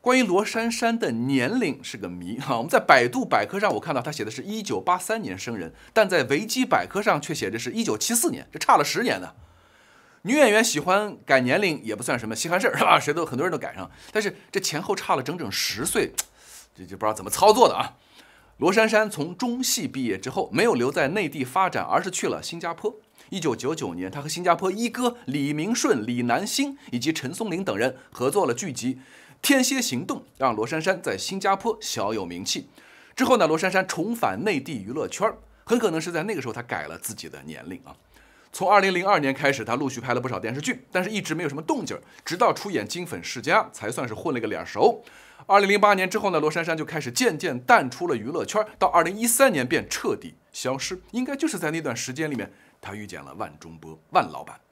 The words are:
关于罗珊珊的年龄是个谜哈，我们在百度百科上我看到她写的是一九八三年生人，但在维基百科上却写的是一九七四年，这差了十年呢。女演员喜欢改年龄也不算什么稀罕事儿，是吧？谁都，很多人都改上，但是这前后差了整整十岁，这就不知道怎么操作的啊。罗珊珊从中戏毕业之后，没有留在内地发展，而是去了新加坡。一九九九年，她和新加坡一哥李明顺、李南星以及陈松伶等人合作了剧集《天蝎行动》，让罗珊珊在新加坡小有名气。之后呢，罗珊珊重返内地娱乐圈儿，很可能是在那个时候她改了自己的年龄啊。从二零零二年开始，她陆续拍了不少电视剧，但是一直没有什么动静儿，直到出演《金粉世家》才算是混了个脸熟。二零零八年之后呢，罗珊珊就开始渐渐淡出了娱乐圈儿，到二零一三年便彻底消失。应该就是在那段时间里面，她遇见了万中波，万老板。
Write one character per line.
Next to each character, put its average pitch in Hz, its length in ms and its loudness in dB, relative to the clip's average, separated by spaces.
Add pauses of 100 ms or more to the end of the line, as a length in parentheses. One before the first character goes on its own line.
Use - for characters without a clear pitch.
关 254 160 4
于 254 60 6
罗 190 220 4
珊 226 260 -2
珊 233 260 0
的 170 140 0
年 131 480 2
龄 170 240 -2
是 - 140 -12
个 95 100 -10
谜 90 320 -8
哈， 135 160 -2
我 113 60 0
们 160 80 -4
在 170 100 4
百 131 260 8
度 226 200 -2
百 104 200 2
科 190 140 -6
上 202 140 2
我 - 80 0
看 160 120 -6
到 131 80 0
她 147 100 -6
写 113 120 -8
的 104 80 -6
是 - 120 -10
一 214 180 -6
九 190 180 -4
八 180 180 2
三 220 240 -4
年 101 160 -6
生 117 200 -8
人， 80 160 -10 (200)
但 214 140 6
在 165 180 4
维 143 200 0
基 254 180 -2
百 110 240 2
科 202 140 -4
上 190 180 2
却 - 140 -6
写 101 160 -4
的 110 80 -6
是 120 140 -6
一 220 120 -4
九 113 140 0
七 233 180 -2
四 262 140 2
年， 73 220 -8
这 143 80 -12
差 233 180 6
了 147 80 4
十 - 180 -2
年 127 160 0
呢。 85 140 -12 (880)
女 226 140 0
演 262 160 8
员 220 120 6
喜 151 160 0
欢 190 460 2
改 131 160 6
年 139 200 2
龄 160 220 0
也 107 120 -4
不 123 80 -10
算 135 140 0
什 110 120 -6
么 110 60 -4
稀 - 120 -4
罕 185 140 2
事 254 80 2
儿， - 80 -2
是 - 60 2
吧？ 156 160 6
谁 147 140 -2
都， 160 120 -2
很 127 100 -8
多 151 100 0
人 185 60 0
都 151 60 -4
改 73 160 -8
上， 92 160 -10 (240)
但 220 100 0
是 185 140 -6 (140)
这 196 80 -4
前 151 220 -4
后 202 140 -2
差 - 220 -2
了 127 60 -4
整 151 140 -6
整 120 140 -6
十 - 340 -4
岁， - 280 -2 (600)
这 92 120 -18
就 98 100 -14
不 - 80 -6
知 - 20 0
道 107 80 4
怎 95 120 -8
么 107 40 -8
操 202 220 8
作 202 160 8
的 95 80 2
啊。 - 200 -4 (600)
罗 165 160 2
珊 220 160 4
珊 214 220 4
从 170 280 -6
中 247 240 -4
戏 202 240 -2
毕 127 200 -4
业 98 120 -2
之 127 120 -8
后， 185 220 -4
没 151 120 2
有 233 100 6
留 147 160 2
在 147 200 0
内 185 200 -2
地 143 160 -6
发 185 240 2
展， 104 160 -2
而 131 160 2
是 185 100 -6
去 - 160 -4
了 82 160 -4
新 170 160 -10
加 170 140 -6
坡。 208 220 -6 (340)
一 190 100 -6
九 143 160 2
九 135 180 -2
九 104 200 -4
年， 92 180 -6
她 143 100 -10
和 143 60 -10
新 170 160 -6
加 175 100 4
坡 190 160 2
一 226 200 -2
哥 240 260 -2 (100)
李 143 280 -2
明 170 200 -2
顺、 175 320 0
李 123 180 -2
南 123 220 2
星 277 320 -2 (140)
以 123 80 -4
及 151 140 -2
陈 151 200 -6
松 220 160 -4
伶 180 140 -4
等 107 140 -2
人 123 180 0 (160)
合 123 180 -2
作 190 160 2
了 120 80 0
剧 139 200 -6
集 123 220 -4 (460)
《天 262 220 4
蝎 262 180 0
行 160 240 -2
动》， 277 120 -6 (200)
让 131 160 2
罗 107 140 -2
珊 160 140 -4
珊 170 200 0
在 101 160 -2
新 190 220 -6
加 196 160 2
坡 220 240 -4
小 104 340 -2
有 98 120 -4
名 87 180 -8
气。 - 240 -6 (480)
之 262 80 0
后 254 140 4
呢， 170 100 6
罗 156 100 2
珊 185 140 0
珊 190 160 2
重 196 260 -4
返 117 300 -2
内 190 160 0
地 127 240 -8
娱 104 80 -10
乐 131 160 -4
圈 185 180 -4
儿， 226 120 -2 (260)
很 233 160 2
可 220 100 2
能 160 120 0
是 170 100 -6
在 165 120 -2
那 214 120 -4
个 139 60 -4
时 120 80 -8
候 107 40 -8
她 - 80 -8
改 87 260 -6
了 80 100 -12
自 - 160 -10
己 82 160 -12
的 71 140 -16
年 71 260 -14
龄 92 160 -12
啊。 69 100 -20 (560)
从 185 180 -2
二 202 120 10
零 190 120 4
零 175 140 0
二 196 120 6
年 135 140 2
开 - 200 2
始， 113 100 -4
她 113 120 0
陆 139 140 -2
续 123 120 -8
拍 123 120 -2
了 123 60 2
不 127 80 -6
少 110 100 -4
电 110 160 -6
视 139 60 -6
剧， - 320 -6
但 185 100 0
是 196 80 -4
一 208 120 -4
直 160 120 -6
没 170 100 -4
有 156 40 -2
什 139 80 -4
么 156 60 -8
动 233 240 -2
静 98 100 -8
儿， - 60 -14 (240)
直 160 100 -6
到 190 160 4
出 - 180 -6
演 113 200 -2
《金 175 160 -8
粉 87 180 -10
世 - 180 -10
家》 175 300 4
才 107 180 -8
算 143 160 -6
是 110 80 -8
混 117 200 -4
了 120 80 -2
个 110 60 -4
脸 87 180 -6
熟。 185 360 4 (440)
二 202 140 6
零 196 100 4
零 208 100 4
八 208 140 8
年 190 160 2
之 208 100 -2
后 202 120 0
呢， 160 80 2
罗 151 120 2
珊 160 140 -2
珊 165 120 -2
就 151 60 -4
开 160 160 -6
始 123 100 -6
渐 180 280 2
渐 147 220 -4
淡 143 300 6
出 175 180 -6
了 143 80 0
娱 104 100 -6
乐 143 180 -2
圈 214 180 0
儿， 214 60 -2 (100)
到 190 100 4
二 170 160 4
零 180 120 -2
一 226 100 -2
三 254 260 4
年 131 140 0
便 123 240 -2
彻 - 260 -2
底 80 180 -16 (180)
消 131 260 -4
失。 185 220 -8 (120)
应 247 120 -4
该 277 120 -4
就 302 120 -2
是 202 100 -2
在 160 140 -2
那 165 100 -4
段 131 140 -4
时 127 160 -6
间 151 180 -4
里 143 60 -4
面， 101 160 -6 (300)
她 98 120 -12
遇 104 140 -10
见 76 160 -14
了 69 120 -18
万 82 220 -10
中 82 200 -18
波， 78 200 -18 (120)
万 123 200 2
老 71 140 -12
板。 - 160 -18 (120)